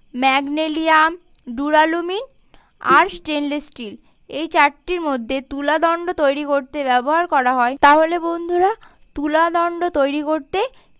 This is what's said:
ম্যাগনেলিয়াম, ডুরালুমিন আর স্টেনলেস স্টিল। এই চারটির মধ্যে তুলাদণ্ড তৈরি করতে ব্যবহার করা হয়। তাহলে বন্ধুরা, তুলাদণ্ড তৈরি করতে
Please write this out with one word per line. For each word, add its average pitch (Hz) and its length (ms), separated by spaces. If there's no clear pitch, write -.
ম্যাগনেলিয়াম, 311 1000
ডুরালুমিন 320 680
আর 294 300
স্টেনলেস 294 560
স্টিল। 214 300
এই 311 200
চারটির 330 540
মধ্যে 262 400
তুলাদণ্ড 311 720
তৈরি 294 320
করতে 285 400
ব্যবহার 269 440
করা 254 260
হয়। 254 280
তাহলে 320 380
বন্ধুরা, 339 520
তুলাদণ্ড 339 760
তৈরি 285 320
করতে 311 380